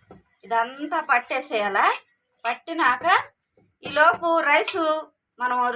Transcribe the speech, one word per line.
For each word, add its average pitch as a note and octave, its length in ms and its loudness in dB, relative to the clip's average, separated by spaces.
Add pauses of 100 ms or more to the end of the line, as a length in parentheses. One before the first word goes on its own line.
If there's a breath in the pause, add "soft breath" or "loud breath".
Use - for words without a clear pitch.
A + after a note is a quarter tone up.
(460)
ఇదంతా C4 540 -4 (120)
పట్టేసేయాలా. B3 720 0 (600)
పట్టినాక B3+ 600 -2 (840)
ఈలోపు E4 420 2 (200)
రైసు, E4 340 0 (580)
మనం B3 180 -2 (160)